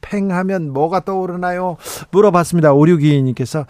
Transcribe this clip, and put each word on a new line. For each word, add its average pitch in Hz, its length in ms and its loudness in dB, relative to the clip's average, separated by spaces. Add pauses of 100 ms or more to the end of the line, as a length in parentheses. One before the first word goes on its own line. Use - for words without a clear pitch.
팽하면 190 720 -6
뭐가 165 280 -2
떠오르나요? 180 800 -6 (340)
물어봤습니다. 175 600 4
오육이이님께서 143 960 2